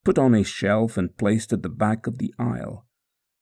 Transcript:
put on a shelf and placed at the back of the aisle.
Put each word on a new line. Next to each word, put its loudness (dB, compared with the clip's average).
put 2
on 6
a 6
shelf 0
and -2
placed 0
at -2
the -6
back -2
of -6
the -6
aisle. -6